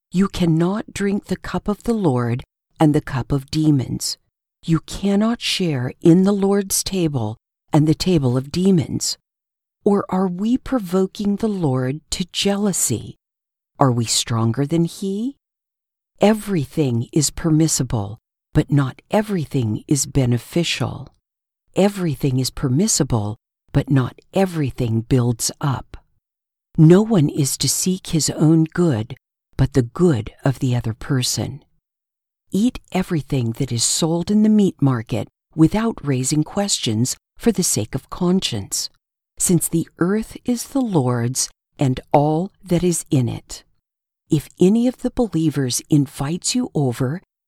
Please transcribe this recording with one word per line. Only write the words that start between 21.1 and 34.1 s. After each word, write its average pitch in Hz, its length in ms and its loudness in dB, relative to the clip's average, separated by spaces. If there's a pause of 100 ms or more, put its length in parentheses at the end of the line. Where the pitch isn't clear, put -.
Everything 175 640 0
is 131 140 -2
permissible, 127 840 0 (340)
but - 180 0
not 135 300 0 (140)
everything 139 680 0
builds 120 580 0
up. - 380 -4 (800)
No 165 240 10
one 214 280 2
is - 280 -2
to - 120 -2
seek - 380 -4
his 151 220 -2
own 160 360 4
good, 143 500 -2 (420)
but - 160 0
the 135 80 4
good 120 500 0 (120)
of 139 160 0
the 123 160 0
other 117 180 -4
person. 127 720 -4 (880)
Eat 226 280 0 (120)
everything 139 600 -2
that 135 180 -6
is 117 120 -2
sold 170 460 -2